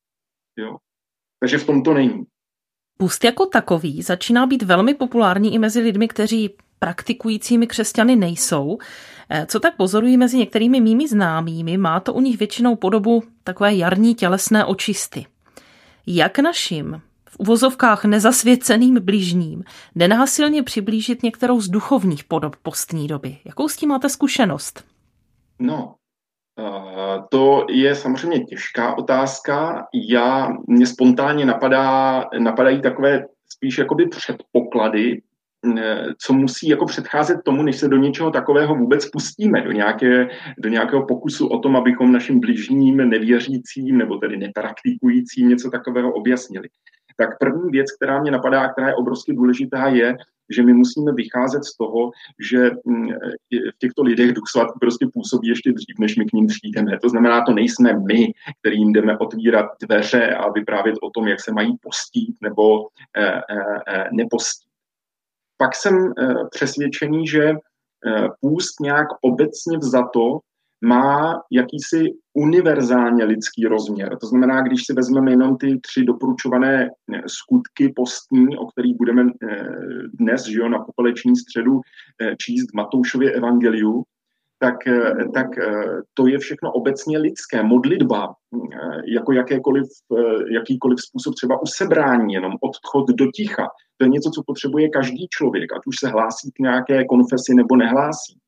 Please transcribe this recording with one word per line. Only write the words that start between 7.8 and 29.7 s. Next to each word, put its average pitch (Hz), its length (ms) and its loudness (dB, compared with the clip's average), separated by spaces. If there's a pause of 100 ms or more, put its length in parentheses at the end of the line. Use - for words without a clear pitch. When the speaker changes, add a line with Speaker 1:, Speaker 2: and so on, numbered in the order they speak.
Speaker 2:
nejsou. 170 640 -2 (520)
Eh, 156 160 -4
co 220 140 -4
tak 330 180 0
pozoruji 214 400 2
mezi 247 200 4
některými 240 440 2
mými 226 260 4
známými, 165 720 0
má 175 220 0
to 240 140 -4
u 240 80 0
nich 254 160 2
většinou 233 380 0
podobu 220 480 2 (200)
takové 202 320 0
jarní 190 400 4
tělesné 196 500 2
očisty. - 600 -6 (800)
Jak - 320 2
našim, 160 600 -2 (280)
v - 100 -20
uvozovkách 226 640 2
nezasvěceným 240 960 4
bližním, 180 640 -2 (320)
nenásilně 269 680 2
přiblížit 220 600 -4
některou 240 380 0
z 196 80 -6
duchovních 185 540 0
podob 160 400 -4
postní 156 440 -6
doby? 143 380 -8
Jakou - 220 -6
s 285 80 -6
tím 302 140 -2
máte 269 200 0
zkušenost? 226 720 -2 (760)
Speaker 1:
No, 254 360 -4 (640)
eh, 95 680 -8
to 135 400 4
je 135 260 2
samozřejmě 139 440 -2
těžká - 580 -6
otázka. 139 920 -2 (220)